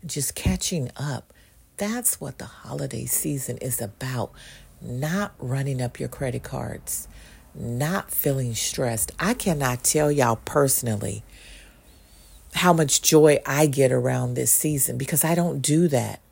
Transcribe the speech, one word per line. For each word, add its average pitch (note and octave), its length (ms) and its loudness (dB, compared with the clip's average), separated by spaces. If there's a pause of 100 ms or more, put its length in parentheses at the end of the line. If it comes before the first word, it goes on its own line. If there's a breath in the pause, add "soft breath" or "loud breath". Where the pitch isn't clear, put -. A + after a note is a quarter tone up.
just D3 300 -6
catching F3+ 600 -2
up. C#3 380 -8 (440 soft breath)
That's A3+ 420 -4
what C3+ 200 -12
the - 60 -12
holiday C3 600 -10
season C3+ 520 -4
is - 220 -6
about. A#2+ 520 -6 (500 loud breath)
Not D#3 560 -6
running C3+ 460 -4
up A#2+ 160 -6
your C3+ 100 -6
credit B2 320 -6
cards, - 680 -10 (460 loud breath)
not C#3+ 560 -4
feeling C3 460 0
stressed. - 640 -2
I A3 160 2
cannot C#3 480 0
tell D3+ 280 4
y'all A#2+ 340 4
personally A2 760 0 (1300 loud breath)
how F3+ 180 6
much D#3 300 2
joy D3+ 420 8
I C#3+ 220 2
get C3+ 240 4
around B2+ 420 0
this B2 180 0
season C#3 460 0
because C3+ 260 0
I E3 120 2
don't E3 260 0
do D#3 280 4
that. A2+ 320 0 (100)